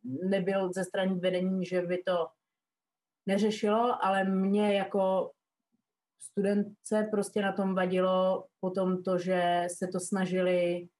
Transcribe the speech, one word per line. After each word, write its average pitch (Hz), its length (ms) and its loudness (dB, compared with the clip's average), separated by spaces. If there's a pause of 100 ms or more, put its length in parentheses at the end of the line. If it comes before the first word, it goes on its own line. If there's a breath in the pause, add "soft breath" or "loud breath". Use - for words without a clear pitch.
nebyl 185 680 -2
ze 185 120 -2
strany 190 300 -2
vedení, 185 520 0
že 180 160 0
by 180 160 -2
to 175 300 0 (960)
neřešilo, 214 800 0
ale 190 200 2
mě 196 500 2
jako 190 560 0 (880)
studentce 202 920 -2
prostě 202 320 -2
na 196 100 0
tom 190 220 0
vadilo 185 720 2 (140)
potom 185 420 0
to, 185 160 0
že 175 480 0 (100)
se 185 100 -6
to 185 140 -4
snažili 180 880 0 (120)